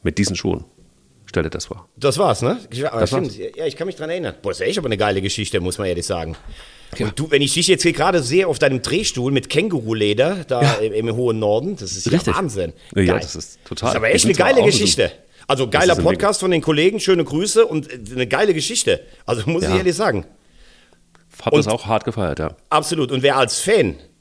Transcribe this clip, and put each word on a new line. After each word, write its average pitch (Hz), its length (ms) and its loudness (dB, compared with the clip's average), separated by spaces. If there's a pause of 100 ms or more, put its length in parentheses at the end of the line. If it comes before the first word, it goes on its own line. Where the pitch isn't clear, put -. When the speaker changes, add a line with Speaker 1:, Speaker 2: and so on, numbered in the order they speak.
Speaker 1:
mit 80 140 -2
diesen 98 180 0
Schuhen. 85 300 -4 (600)
Stell 85 180 -2
dir 80 80 -2
das - 140 -8
vor. - 300 -14
Speaker 2:
Das 127 220 0
war's, 170 240 2
ne? 170 160 0 (140)
Ich, 127 200 -6
ah, 117 80 -4
Speaker 1:
Das 107 100 2
Speaker 2:
stimmt. 135 180 -2
Speaker 1:
war's. 101 100 -10 (180)
Speaker 2:
Ja, 156 120 -6
ich - 80 -6
kann 165 100 -8
mich 185 100 -8
dran 160 140 -10
erinnern. 170 320 -6
Boah, - 100 -4
ist 123 100 -6
echt 185 180 -2
aber 143 80 -4
eine 110 100 0
geile 101 240 2
Geschichte, 101 380 -4
muss 90 180 -2
man 104 100 -4
ehrlich 87 200 -2
sagen. 82 280 -6 (640)
Speaker 1:
Ja. - 80 -2
Speaker 2:
Und 104 140 -6
du, 151 100 -4
wenn 143 140 2
ich 139 100 -2
dich 170 140 0
jetzt 185 160 2
hier 170 100 2
gerade 170 300 0
sehe 175 240 0
auf 151 100 -2
deinem 135 240 0
Drehstuhl 139 500 -4
mit 135 160 -2
Känguruleder 131 1000 0
da 123 160 2
Speaker 1:
Ja. 117 120 4
Speaker 2:
im, 107 180 -2
im 110 220 0
hohen 117 220 0
Norden, 113 380 0
das 95 200 -10
ist 92 120 -6
ja 120 60 2
Speaker 1:
Richtig. 170 220 0
Speaker 2:
Wahnsinn. 101 380 -4 (220)
Speaker 1:
Ja, 98 80 4
ja, 90 100 4
Speaker 2:
Geil. 87 80 0
Speaker 1:
das - 140 -10
ist - 280 -14
total. - 260 -6
Speaker 2:
Das - 40 0
ist - 40 0
aber 110 100 0
Speaker 1:
Wir 143 80 4
Speaker 2:
echt 240 80 2
Speaker 1:
sind 220 60 4
Speaker 2:
eine 180 80 4
Speaker 1:
zwar 180 100 4
Speaker 2:
geile 262 100 4
Speaker 1:
auch 220 60 6
ein - 20 4
bisschen 202 200 4
Speaker 2:
Geschichte. 113 260 2 (340)
Also 135 220 0
Speaker 1:
Das 104 40 -4 (100)
Speaker 2:
geiler 180 120 6
Speaker 1:
ist 190 60 2
ein 170 40 0
Ding. - 100 2
Speaker 2:
Podcast 202 260 0
von 190 100 -2
den 165 120 2
Kollegen, 165 380 2
schöne 180 260 2
Grüße 196 420 2
und, 156 240 -4
äh, 127 80 -14 (160)
eine 127 100 0
geile 190 300 2
Geschichte. 143 460 0 (260)
Also 113 200 -2
muss - 160 0
ich 180 60 0
Speaker 1:
Ja. 185 80 2
Speaker 2:
ehrlich 180 180 2
sagen. 147 300 0 (1160)
Speaker 1:
Hab 117 100 0
das 147 140 4
Speaker 2:
Und 107 60 0
Speaker 1:
auch - 120 -4
hart 107 200 0
gefeiert, 92 340 -2
ja. 78 180 -4 (140)
Speaker 2:
Absolut. 151 400 0
Und 127 100 -2
wer 135 160 4
als 127 220 2
Fan 160 360 2 (260)